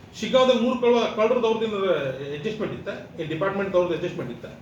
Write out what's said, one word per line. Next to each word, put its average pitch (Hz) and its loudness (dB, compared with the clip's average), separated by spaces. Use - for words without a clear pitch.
ಶಿಗ್ಗಾಂವ್ದಾಗ 254 4
ನೂರು 254 2
ಕಳು, 240 6
ಕಳ್ರದ್ದು 226 2
ಅವ್ರದ್ದು 220 0
ಏನಾರ 190 0
ಅಡ್ಜಸ್ಟ್‌ಮೆಂಟ್ 208 -4
ಇತ್ತ? - -10
ಏನ್ 156 -6
ಡಿಪಾರ್ಟ್‌ಮೆಂಟ್ 196 -2
ಅವ್ರದ್ದು 175 2
ಅಡ್ಜಸ್ಟ್‌ಮೆಂಟ್ 156 -6
ಇತ್ತ? - -14